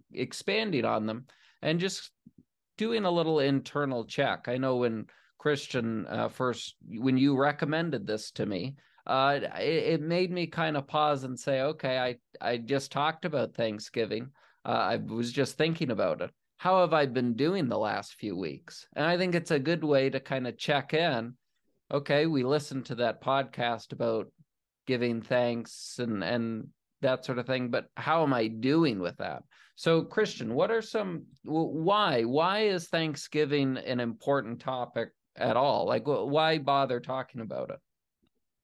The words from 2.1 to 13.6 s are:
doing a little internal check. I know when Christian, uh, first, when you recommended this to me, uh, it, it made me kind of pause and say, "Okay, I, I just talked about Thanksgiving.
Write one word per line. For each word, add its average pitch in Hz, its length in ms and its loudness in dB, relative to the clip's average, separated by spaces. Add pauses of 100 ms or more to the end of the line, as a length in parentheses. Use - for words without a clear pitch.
doing 220 260 0
a 180 80 4
little 160 300 4
internal 135 640 0
check. 127 420 0
I 123 80 0
know 131 220 2
when 113 300 0 (300)
Christian, 113 680 -2
uh, 113 220 -2
first, - 480 -4 (100)
when 131 300 2
you 139 180 4
recommended 147 720 0
this 107 240 -4
to 110 140 -4
me, 104 300 -4 (300)
uh, 135 340 2 (200)
it, 101 60 -2
it 156 360 2
made 170 300 0
me 175 160 -2
kind 160 300 -2
of 139 100 -4
pause 147 380 0
and 131 120 -8
say, 135 220 0
"Okay, 131 400 -2
I, 127 160 0 (240)
I 120 160 0
just 131 380 -2
talked 156 320 -2
about 131 280 -2
Thanksgiving. 113 760 -4 (340)